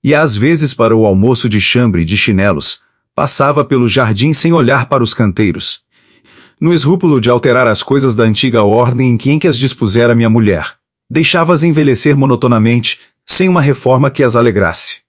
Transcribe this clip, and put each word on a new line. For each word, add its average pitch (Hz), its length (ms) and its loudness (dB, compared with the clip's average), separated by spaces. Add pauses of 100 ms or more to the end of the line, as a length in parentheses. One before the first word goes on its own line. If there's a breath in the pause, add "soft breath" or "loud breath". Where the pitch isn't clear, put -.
E 135 100 0
às 147 240 0
vezes 147 380 0
para 113 200 0
o 110 80 2
almoço 107 460 0
de 107 100 0
chambre 101 440 0
e - 20 -2
de 90 100 -4
chinelos, 98 680 -2 (340 soft breath)
passava 143 500 0
pelo 123 220 0
jardim 113 440 0
sem 170 220 0
olhar 151 320 0
para 131 180 -2
os - 120 -4
canteiros. 101 680 -2 (800 soft breath)
No 165 100 0
esrúpulo 160 480 0
de 113 100 0
alterar 123 380 2
as 104 140 0
coisas 135 340 0
da 117 80 0
antiga 113 380 0
ordem 123 520 0
em 113 40 0
que, 131 140 -2
em 156 80 0
que 185 80 -2
as 135 100 0
dispusera 120 560 0
minha 117 160 2
mulher, 104 460 0 (340)
deixava-as 165 540 0
envelhecer 147 520 0
monotonamente, 120 840 0 (260 loud breath)
sem 185 240 0
uma 175 120 2
reforma 131 500 0
que 143 120 -2
as 120 120 2
alegrasse. 101 640 0 (120)